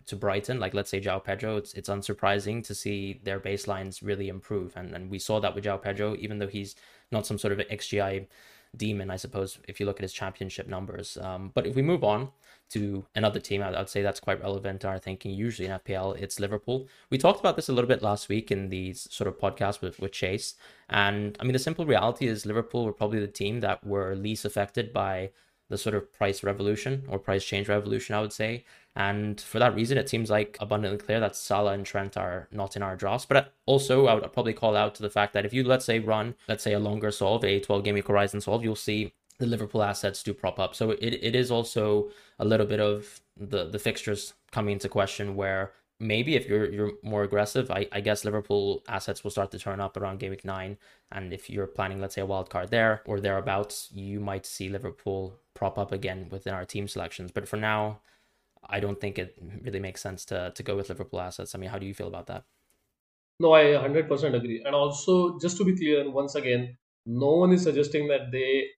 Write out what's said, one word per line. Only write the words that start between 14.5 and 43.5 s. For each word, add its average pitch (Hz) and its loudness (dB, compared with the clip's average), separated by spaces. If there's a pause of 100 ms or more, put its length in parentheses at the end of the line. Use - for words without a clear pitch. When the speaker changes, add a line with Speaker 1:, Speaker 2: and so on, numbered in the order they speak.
Speaker 1:
to 101 -4
our 95 -4
thinking 95 -8
usually 107 -4
in 95 -4
F 95 -8
P 98 -6
L. 95 -2
It's 98 -8
Liverpool. 107 -2 (220)
We 135 2
talked 180 6
about 185 4
this 160 -4
a 135 0
little 120 4
bit 127 6
last 104 0
week 110 -2
in 98 0
the 92 -4
s-, - -12
sort 104 -2
of 92 -4
podcast 101 0
with, 90 -8
with - -6
Chase. - -4 (320)
And, 175 2
I - -8
mean, 127 2
the 127 4
simple 160 -2
reality 120 4
is 110 -2
Liverpool 113 0
were 107 -2
probably 107 0
the 101 -2
team 104 -4
that 98 0
were 98 0
least 107 -4
affected 107 -2
by 95 -2 (380)
the 107 -4
sort 107 -2
of - -2
price 98 0
revolution 104 0
or 98 -4
price 98 0
change 101 -2
revolution, 104 0
I 107 2
would 107 -4
say. 113 -4 (300)
And 104 0
for - -6
that 120 8
reason, 117 2
it - 0
seems, 113 0
like, 107 2
abundantly 104 0
clear 110 0
that 101 0
Salah 101 2
and 101 -4
Trent 98 -4
are 92 -4
not 98 -4
in 101 -4
our 92 -4
drafts. 104 0
But - 4 (120)
also, 135 6
I 117 8
would 107 0
probably 113 0
call 110 4
out 104 4
to - -14
the 104 -2
fact 104 2
that 101 2
if 104 -4
you, 131 2
let's 127 4
say, 113 2
run, 110 0 (120)
let's 110 -2
say, 107 2
a 101 4
longer 107 0
solve, 107 2
a 98 4
twelve 101 2
game 104 2
week 101 -2
horizon 101 2
solve, 113 0
you'll 110 0
see 107 -2 (260)
the 123 0
Liverpool 110 0
assets 101 0
do 101 -4
prop - -4
up. 95 0
So 113 2
it, 104 0
it 117 0
is 127 4
also 107 2 (260)
a 107 0
little 107 6
bit 107 2
of 104 0 (160)
the, 98 -4